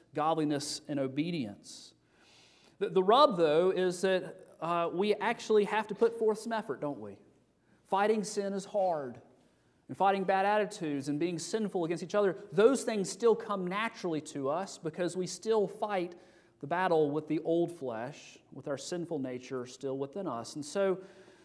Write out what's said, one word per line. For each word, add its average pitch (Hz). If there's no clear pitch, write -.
godliness, 151
and 147
obedience. 135
The, 196
the 180
rub, 240
though, 170
is 180
that, 185
uh, 170
we 202
actually 214
have 214
to 208
put 226
forth 220
some 226
effort, 208
don't 143
we? 101
Fighting 214
sin 196
is 196
hard. 156
And 131
fighting 196
bad 190
attitudes 160
and 147
being 170
sinful 196
against 165
each 175
other, 208
those 226
things 208
still 226
come 202
naturally 185
to 143
us 180
because 170
we 180
still 214
fight 190
the 143
battle 165
with 151
the 156
old 165
flesh, 123
with -
our 139
sinful 170
nature 127
still 135
within 139
us. 117
And 147
so, 190